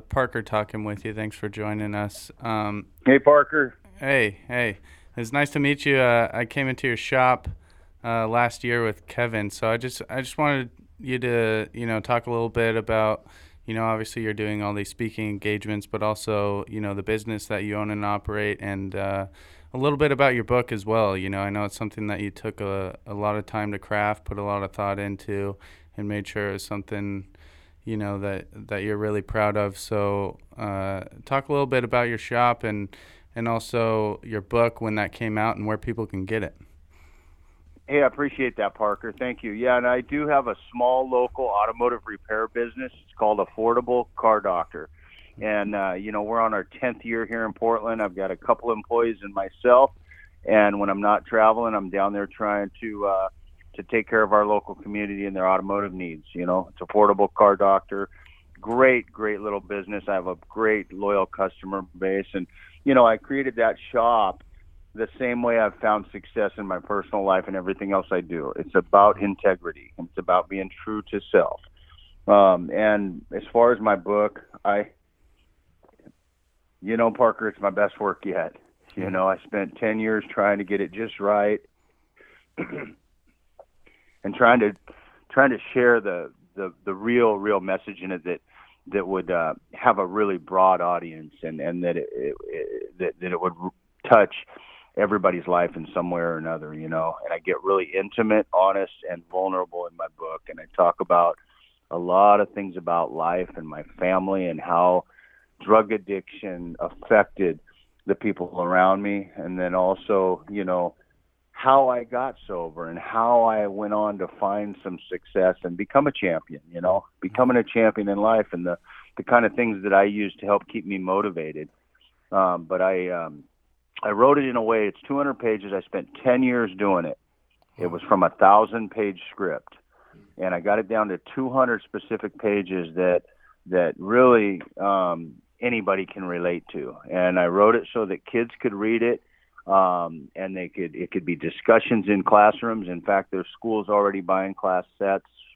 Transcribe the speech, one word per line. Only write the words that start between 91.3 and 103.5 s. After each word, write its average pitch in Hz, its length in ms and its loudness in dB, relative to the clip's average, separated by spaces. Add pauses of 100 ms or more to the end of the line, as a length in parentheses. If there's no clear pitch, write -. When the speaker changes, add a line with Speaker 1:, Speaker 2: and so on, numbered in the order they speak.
Speaker 2:
and, 80 180 -10
and 87 220 -4
that 85 140 0
it, - 140 -6
it, 67 240 -6 (120)
it, - 520 -10
that, 90 220 -4
that 90 100 -6
it 87 80 -4
would 90 220 -2
r-, 90 100 -6 (380)
touch 107 260 6 (640)
everybody's 95 500 0
life 87 280 2
in 80 180 -12
some 87 180 -4
way 87 100 -4
or 85 160 -4
another, 78 360 -8
you 78 160 -12
know. 80 340 -4
And 85 100 -8
I 85 60 -6
get 90 240 -6
really 95 340 0
intimate, 107 560 0
honest, 95 380 2 (180)
and 85 200 -10
vulnerable 90 580 -4
in 85 80 -20
my 82 120 -10 (100)
book. 80 320 -10
And 80 100 -16
I 80 60 -20 (100)
talk 87 240 4
about 87 380 2 (520)
a 85 80 -6
lot 98 440 6
of 95 80 0
things 95 280 -10
about 85 360 -2
life 85 420 -2